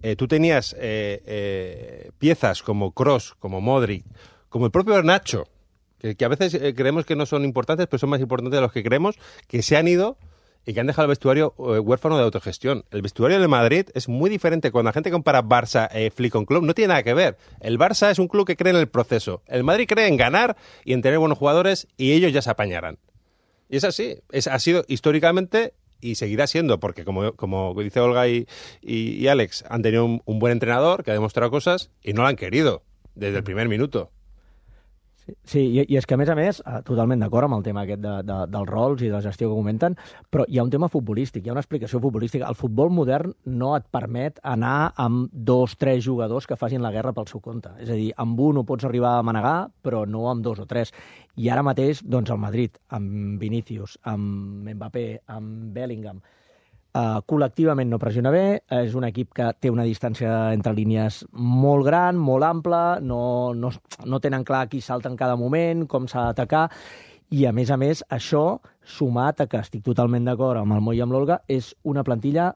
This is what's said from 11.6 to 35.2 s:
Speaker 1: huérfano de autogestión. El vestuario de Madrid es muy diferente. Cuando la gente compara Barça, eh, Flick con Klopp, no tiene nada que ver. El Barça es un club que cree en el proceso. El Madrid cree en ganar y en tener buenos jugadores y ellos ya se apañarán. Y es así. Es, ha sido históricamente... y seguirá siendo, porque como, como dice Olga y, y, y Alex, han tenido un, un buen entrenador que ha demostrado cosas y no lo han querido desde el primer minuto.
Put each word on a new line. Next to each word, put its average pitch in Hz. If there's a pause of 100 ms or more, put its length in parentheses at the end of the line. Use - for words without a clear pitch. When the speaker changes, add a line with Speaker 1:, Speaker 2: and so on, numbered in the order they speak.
Speaker 1:
huérfano 127
de 131
autogestión. 113
El 104
vestuario 131
de 180
Madrid 135
es 127
muy 135
diferente. 165
Cuando 113
la -
gente 156
compara 147
Barça, 117
eh, 110
Flick 117
con 107
Klopp, 165
no 165
tiene 214
nada 156
que 117
ver. 170 (220)
El 113
Barça 202
es 185
un 185
club 202
que 180
cree 180
en 175
el 151
proceso. 113
El 127
Madrid 202
cree 214
en 151
ganar 196 (260)
y -
en 127
tener 135
buenos 156
jugadores 175
y 135
ellos 170
ya 135
se 120
apañarán. 87 (720)
Y 135
es 139
así. 208 (120)
Es, 135
ha 135
sido 165
históricamente... 165 (280)
y 117
seguirá 110
siendo, 151
porque 104
como, 98
como 95 (100)
dice 104
Olga 123
y, 120 (360)
y, 113
y 110
Alex, 131
han 117
tenido 113
un, 117
un 110
buen 120
entrenador 127
que 135
ha -
demostrado 113
cosas 175 (120)
y 101
no 107
lo 127
han 139
querido 107 (320)
desde 101
el 98
primer 104
minuto. 110 (1300)